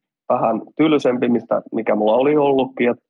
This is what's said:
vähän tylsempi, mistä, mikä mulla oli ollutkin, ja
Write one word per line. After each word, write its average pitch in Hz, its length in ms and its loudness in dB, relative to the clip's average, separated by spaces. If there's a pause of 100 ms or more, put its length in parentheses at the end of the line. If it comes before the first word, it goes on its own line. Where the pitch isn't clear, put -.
(280)
vähän 113 320 0 (160)
tylsempi, 139 520 2
mistä, 120 340 -2 (100)
mikä 110 220 -2
mulla 107 200 0
oli 139 220 2
ollutkin, 135 500 0
ja 120 80 0 (160)